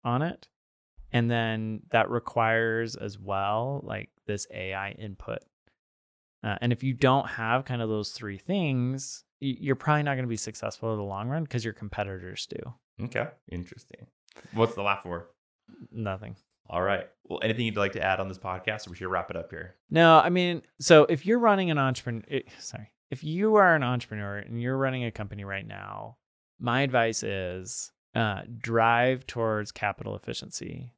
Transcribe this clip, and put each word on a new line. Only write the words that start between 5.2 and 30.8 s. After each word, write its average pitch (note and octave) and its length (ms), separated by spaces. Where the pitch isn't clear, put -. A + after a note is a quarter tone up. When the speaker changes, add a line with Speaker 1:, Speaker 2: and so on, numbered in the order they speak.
Speaker 1:
Uh, G#2+ 160
and A#2+ 140
if A2+ 100
you C3 100
don't C3 360
have A#2 340
kind B2 180
of A2 60
those G#2+ 240
three G2+ 260
things, C3+ 880
y-, C3+ 200
you're C3 160
probably D3+ 260
not C#3+ 120
gonna B2+ 120
be A#2 80
successful A2 560
in G#2+ 60
the G2+ 80
long G2+ 240
run D3+ 180
'cause A#2+ 160
your A2 100
competitors G2 760
do. - 260
Speaker 2:
Okay, - 220
interesting. - 580
What's A2+ 240
the G2 80
laugh G2 200
for? F2 260
Speaker 1:
Nothing. G#2+ 440
Speaker 2:
All F2 140
right. F#2+ 260
Well, - 180
anything A2+ 240
you'd G#2 120
like G2 160
to F2+ 100
add F#2+ 160
on F#2+ 80
this F#2 100
podcast, F#2 480
or F#2+ 40
we F2 80
should F#2 100
wrap F2+ 220
it F2 80
up E2 120
here? E2 260
Speaker 1:
No, D#3+ 300
I E3+ 100
mean, F3 320
so D3+ 260
if D#3 200
you're A#3 140
running G3 320
an D3+ 60
entrepren-, B2+ 520
eh, C#3 120
sorry. G#2+ 320
If C3 140
you F#3+ 320
are F#3 180
an D3+ 80
entrepreneur G#2+ 580
and A#2 220
you're C3 160
running C3 280
a A2+ 60
company G2+ 340
right G2 200
now, G2+ 520
my A#2+ 220
advice A#2+ 420
is, F#2 680
uh, G#2 280
drive A#2 680
towards A2 460
capital G#2 460
efficiency. - 800